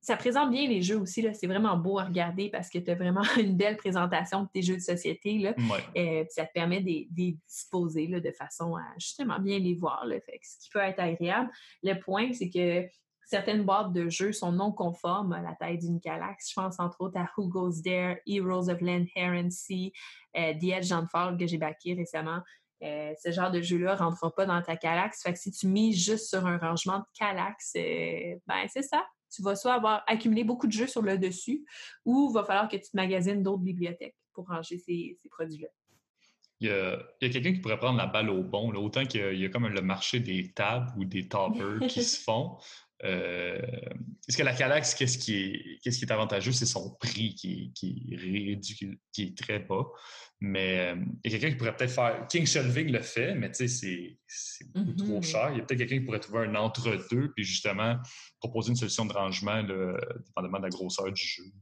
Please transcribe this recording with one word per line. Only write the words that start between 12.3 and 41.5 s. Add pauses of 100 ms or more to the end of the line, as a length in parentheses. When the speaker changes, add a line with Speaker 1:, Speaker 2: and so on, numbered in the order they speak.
Speaker 1:
c'est
que (380)
certaines
boîtes
de
jeux
sont
non
conformes
à
la
taille
d'une
Kallax.
Je
pense
entre
autres
à (120)
Who
Goes
There, (100)
Heroes
of
Land, (100)
Air
and
Sea, (440)
euh,
The
Edge
Downfall
que
j'ai
backé
récemment. (420)
Euh, (100)
ce
genre
de
jeu-là
rentrera
pas
dans
ta
Kallax.
Fait
que
si
tu
mises
juste
sur
un
rangement
de (140)
Kallax,
euh, (120)
ben
c'est
ça. (320)
Tu
vas
soit
avoir
accumulé
beaucoup
de
jeux
sur
le
dessus (400)
ou
va
falloir
que
tu
te
magasines
d'autres
bibliothèques (180)
pour
ranger
ces,
ces
produits-là. (920)
Speaker 2:
Il
y
a, (220)
il
y
a
quelqu'un
qui
pourrait
prendre
la
balle
au
bond,
là.
Autant
qu'il
y
a,
il
y
a
comme
le
marché
des
tables
ou
des
toppers